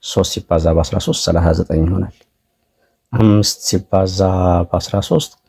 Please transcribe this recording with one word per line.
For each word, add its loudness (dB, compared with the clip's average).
ሦስት -2
ሲባዛ -2
በአስራ 0
ሦስት -4
ሠላሳ 0
ዘጠኝ -2
ይሆናል። -4
አምስት 2
ሲባዛ -2
በአስራ -4
ሦስት -2